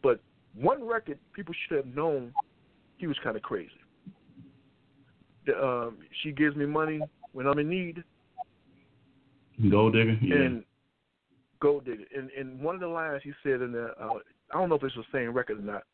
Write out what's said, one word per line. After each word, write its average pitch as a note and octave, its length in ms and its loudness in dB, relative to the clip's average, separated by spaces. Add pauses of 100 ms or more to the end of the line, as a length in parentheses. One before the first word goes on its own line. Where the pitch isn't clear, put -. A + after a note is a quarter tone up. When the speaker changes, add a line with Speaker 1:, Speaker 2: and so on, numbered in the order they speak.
Speaker 1:
But B2 180 4 (340)
one G3+ 280 0
record, A3 360 -4 (160)
people E3+ 200 -10 (140)
should E3 80 -2
have C3 180 -4
known C#3 380 -2 (640)
he F3 100 -6
was D3 160 -2
kinda A2 160 -4
crazy. F#2 320 -6 (1800)
The, B2 180 2
um, A#2+ 340 -2 (240)
She D#3 100 -6
Gives D3 240 2
Me C#3+ 100 0
Money D#3 340 0 (320)
When C3 140 -4
I'm C#3+ 140 4
in D3+ 80 0
Need. F3 340 -4 (1700)
Speaker 2:
Gold G#2+ 220 8
Digger, A2+ 280 4
yeah. - 160 4
Speaker 1:
And B2+ 280 2 (960)
Gold C#3+ 240 4
Digger. A2+ 200 -8 (120)
And, C3+ 140 -10
and C3 300 -10
one D#3+ 140 -4
of F#3+ 60 -10
the F3+ 80 -6
lines D#3+ 340 -4
he C#3 100 -12 (120)
said C3+ 160 2
in B2 100 -2
the, A#2 220 -6 (100)
uh, G2+ 160 -4 (340)
I D#3 60 -2
don't F#3 100 2
know D#3+ 60 6
if C#3 80 2
it's C3 140 -4
the A2+ 160 -10
same A#2+ 200 0
record A#2 280 -2
or - 20 -8
not. G#2 320 -6